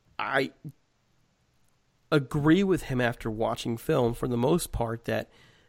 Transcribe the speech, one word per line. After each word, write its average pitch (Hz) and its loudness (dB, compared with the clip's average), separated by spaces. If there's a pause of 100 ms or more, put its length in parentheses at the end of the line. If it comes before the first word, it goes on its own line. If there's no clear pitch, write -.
(180)
I 131 -2 (1600)
agree 156 4
with 185 0
him 127 -2
after 120 -2
watching 113 -2
film 123 0
for - -6
the 123 -2
most 147 0
part 117 -6
that 113 -4 (400)